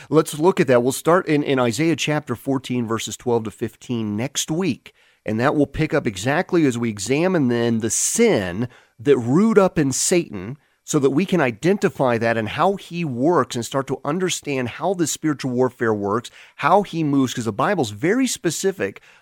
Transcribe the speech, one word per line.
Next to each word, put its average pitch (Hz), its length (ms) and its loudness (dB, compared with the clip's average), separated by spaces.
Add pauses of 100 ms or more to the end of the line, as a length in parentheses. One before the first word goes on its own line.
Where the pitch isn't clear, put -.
(100)
let's 151 280 2
look 185 220 2
at 156 60 4
that. 123 160 6
We'll 127 100 0
start - 340 2
in, 147 160 2
in 135 160 0
Isaiah 131 380 2
chapter 147 400 -4
fourteen, 127 500 -4
verses 110 300 -4
twelve 117 280 -2
to 104 60 -6
fifteen 110 640 -6
next 120 360 -4
week. 160 420 -4 (320)
And 110 160 -2
that 131 140 2
will 143 120 2
pick 160 280 -4
up 143 120 0
exactly 143 600 0
as 120 100 2
we 117 140 -2
examine 139 580 0
then 117 300 2
the 110 100 -2
sin 120 800 0 (300)
that 135 180 4
root 170 400 4
up 185 220 4
in 139 120 2
Satan, 123 680 -2 (260)
so - 140 0
that 135 120 4
we 196 140 2
can 185 160 0
identify 139 800 0
that 113 180 0
and 107 140 -2
how 175 240 0
he 170 320 -8
works 131 500 0
and 117 80 -4
start 135 220 -4
to 135 180 -6
understand 147 640 -4
how 165 240 -4
the 175 140 -2
spiritual 143 460 -4
warfare 120 420 0
works, 101 360 -2 (260)
how 180 260 2
he 165 200 -4
moves, 139 300 2
'cause 113 140 -4
the 110 60 -2
Bible's 139 380 0
very 180 360 0
specific 170 720 -4 (220)